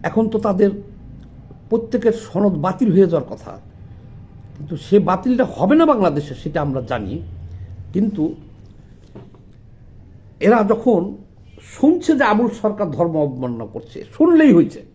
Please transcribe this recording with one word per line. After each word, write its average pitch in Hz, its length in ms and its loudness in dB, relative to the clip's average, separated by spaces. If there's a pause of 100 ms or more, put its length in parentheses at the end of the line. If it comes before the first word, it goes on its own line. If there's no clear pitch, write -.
এখন 220 240 0
তো 220 40 -4 (100)
তাদের 196 240 2 (960)
প্রত্যেকের 226 460 0 (120)
সনদ 196 280 0 (100)
বাতিল 190 300 0
হয়ে 185 160 6
যাওয়ার 151 220 -2
কথা, 107 200 -16 (1000)
কিন্তু 147 200 -12 (120)
সে 196 100 2 (120)
বাতিলটা 233 360 0 (120)
হবে 190 240 2
না 330 120 6
বাংলাদেশে, 151 500 -2
সেটা 156 240 -6
আমরা 131 140 -4 (100)
জানি। 110 240 -6 (800)
কিন্তু 196 280 -2 (2250)
এরা 226 120 6 (140)
যখন 220 280 2 (760)
শুনছে 320 440 2
যে 277 140 2
আবুল 226 160 2 (140)
সরকার 208 340 -2
ধর্ম 165 180 -2 (120)
অবমাননা 123 480 -8
করছে, - 240 -14 (180)
শুনলেই 311 400 6
হয়েছে - 240 2 (140)